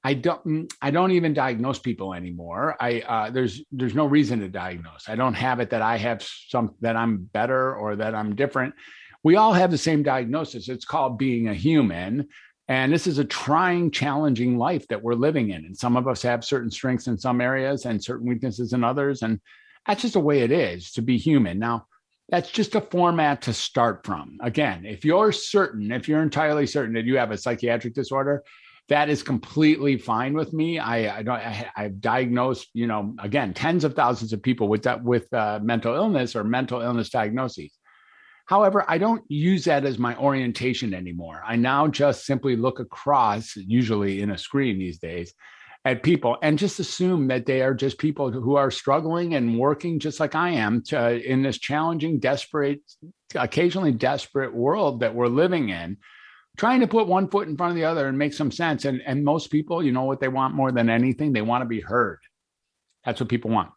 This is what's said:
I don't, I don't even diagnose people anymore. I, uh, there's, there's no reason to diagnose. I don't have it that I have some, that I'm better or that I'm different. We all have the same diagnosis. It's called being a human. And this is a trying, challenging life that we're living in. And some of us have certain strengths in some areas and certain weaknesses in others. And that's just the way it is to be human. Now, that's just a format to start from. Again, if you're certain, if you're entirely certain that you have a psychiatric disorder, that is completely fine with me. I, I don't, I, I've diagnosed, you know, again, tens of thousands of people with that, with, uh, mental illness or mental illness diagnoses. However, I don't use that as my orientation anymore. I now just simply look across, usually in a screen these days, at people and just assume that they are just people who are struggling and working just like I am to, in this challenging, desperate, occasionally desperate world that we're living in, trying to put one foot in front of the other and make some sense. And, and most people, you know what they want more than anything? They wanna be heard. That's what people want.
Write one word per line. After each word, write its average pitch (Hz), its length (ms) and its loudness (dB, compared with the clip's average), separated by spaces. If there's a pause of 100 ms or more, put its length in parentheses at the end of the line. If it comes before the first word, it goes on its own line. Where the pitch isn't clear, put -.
I 139 100 0
don't, 156 580 -2 (120)
I 143 80 0
don't 185 220 4
even 165 200 2
diagnose 127 460 -2
people 95 340 -6
anymore. 87 640 -6
I, 120 220 -2
uh, 110 300 -4
there's, 127 400 -2
there's 127 240 -4
no 151 100 2
reason 135 360 2
to 95 80 -8
diagnose. 87 600 -12
I 110 60 -6
don't 123 180 2
have 123 260 -2
it 117 120 -2
that 113 100 0
I 113 160 0
have 110 260 -4 (240)
some, 113 340 -2
that 113 140 0
I'm 113 280 0 (100)
better 131 420 0
or 104 200 -4
that 110 180 -2
I'm 107 220 -4
different. 135 400 -2 (480)
We 160 120 8
all 220 180 6
have 180 180 6
the 151 80 2
same 151 240 2
diagnosis. 131 680 -2
It's 127 160 -10
called 131 320 -2
being 120 300 0
a 104 80 -2
human. 113 720 2 (400)
And 131 260 2
this 165 120 0
is 156 120 0
a 143 80 2
trying, 175 680 0
challenging 131 640 0
life 147 300 0
that 107 160 -4
we're 117 100 0
living 127 360 2
in. 80 160 -8
And 92 120 -16
some 123 200 2
of 123 100 0
us 123 140 -2
have 120 240 -2
certain 120 260 -2
strengths 127 360 -4
in 117 100 -2
some 123 240 0
areas 131 440 0
and 110 160 -2
certain 123 260 -6
weaknesses 120 440 -4
in 123 120 0
others. 135 400 0
And 113 180 0 (440)
that's 202 180 0
just 226 100 -2
the 190 80 4
way 143 180 4
it 120 120 2
is 95 420 -2
to 120 80 -4
be 120 160 2
human. 104 420 2
Now, 117 260 -2 (440)
that's 175 200 0
just 214 260 -2
a 208 60 4
format 170 600 2
to 120 120 -2
start - 520 0
from. 82 360 -8
Again, 113 440 -2
if 104 180 -12
you're 190 300 4
certain, 113 580 0
if 127 160 -4
you're 156 160 2
entirely 151 420 2
certain 120 280 -2
that 113 120 -2
you 131 120 2
have 117 140 0
a 107 60 -4
psychiatric 117 560 -2
disorder, 139 480 -2 (460)
that 147 220 4
is 147 120 0
completely 143 760 2
fine 120 360 -2
with 156 200 -4
me. 160 260 -2
I, 110 380 -2
I 110 60 -10
don't, 120 160 -2
I, 110 360 -8
I've 101 240 -8
diagnosed, 123 720 0
you 117 140 -2
know, 107 320 -4
again, 104 340 -2
tens 160 300 0
of 147 120 0
thousands 120 360 0
of 104 100 -4
people 117 280 0
with 107 140 0
that, 120 200 0
with, 120 300 0
uh, 107 280 -2
mental 117 320 0
illness 147 440 0
or 104 80 -2
mental 123 340 -2
illness 117 300 -2
diagnoses. 110 680 -4 (720)
However, 196 380 4
I 165 120 0
don't 226 320 0
use 156 360 2
that 143 200 4
as 131 120 0
my 120 200 0
orientation 127 760 0
anymore. 85 520 -10
I 113 100 -4
now 131 320 4
just 143 380 2
simply 131 320 0
look 127 240 0
across, 117 760 0
usually 104 680 0
in 104 100 -2
a 92 60 -6
screen 131 400 -2
these 90 200 -6
days, 85 360 -10 (520)
at 127 180 0
people 143 380 2
and 151 180 2
just 196 180 -2
assume 180 520 0
that 127 160 -2
they 131 160 2
are 131 120 2
just 131 240 -2
people 143 320 -2
who 127 260 0
are 139 140 4
struggling 160 640 0
and 117 220 2
working 147 420 0
just 156 200 -6
like 156 160 -2
I 175 140 2
am 117 380 0
to, 120 280 2 (160)
in 131 120 2
this 135 160 -2
challenging, 156 600 -2
desperate, 143 600 -2 (540)
occasionally 160 580 2
desperate 127 600 -2
world 139 460 0
that 113 160 0
we're 120 120 2
living 151 420 2
in, 87 260 -6 (640)
trying 247 240 4
to 233 60 4
put 220 200 2
one 185 220 2
foot 202 180 0
in 156 80 -4
front 175 160 -2
of 170 60 -2
the 160 80 0
other 156 220 2
and 135 100 -2
make 147 160 0
some 143 180 -2
sense. 165 320 -2
And, 131 220 -2
and 139 180 -2
most 147 260 0
people, 156 320 0
you 135 120 2
know 127 100 0
what 135 160 -2
they 135 80 -2
want 131 280 -2
more 135 180 2
than 117 160 4
anything? 127 420 2
They 110 120 2
wanna 120 220 0
be 113 140 -4
heard. 101 400 0 (840)
That's 120 160 -4
what 117 80 -6
people 113 220 -2
want. 98 260 0